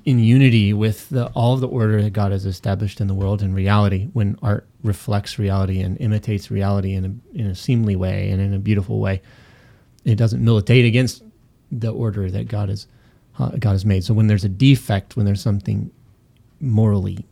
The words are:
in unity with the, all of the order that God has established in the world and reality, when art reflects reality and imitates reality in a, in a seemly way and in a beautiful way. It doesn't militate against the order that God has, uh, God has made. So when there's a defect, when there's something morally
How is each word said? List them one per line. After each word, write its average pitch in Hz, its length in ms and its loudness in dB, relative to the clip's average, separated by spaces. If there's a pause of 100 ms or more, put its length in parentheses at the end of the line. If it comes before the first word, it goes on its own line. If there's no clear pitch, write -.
in 127 140 4
unity 117 540 6
with 107 360 -2
the, 123 180 -2
all 120 260 0
of 131 80 0
the 127 60 -4
order 107 340 0
that 104 120 -2
God 101 180 0
has 98 140 -4
established 98 560 -4
in 98 60 0
the 98 60 -2
world 98 300 -2
and 95 100 -2
reality, 98 600 2
when 101 280 0
art 104 240 -2 (180)
reflects 104 540 -4
reality 95 440 0
and 95 180 -4
imitates 107 500 -2
reality 98 440 -2
in 92 120 -4 (300)
a, - 20 -8
in 117 100 -4
a 95 80 -4
seemly 113 400 0
way 95 360 -2
and 95 100 0
in 98 120 -2
a 98 60 -2
beautiful 101 400 0
way. 98 220 -2 (840)
It 117 100 2
doesn't 117 280 0
militate 117 420 4
against 120 360 0 (500)
the 113 200 -6
order 101 400 -4
that 107 160 -6
God 104 220 -4
has, 101 180 -8 (500)
uh, 127 120 -2 (100)
God 104 140 0
has 95 120 -2
made. 95 180 2
So 117 120 -2
when 110 120 4
there's 104 180 2
a 104 40 0
defect, 110 680 2
when 101 100 0
there's 101 140 0
something 104 500 -2 (680)
morally 104 720 0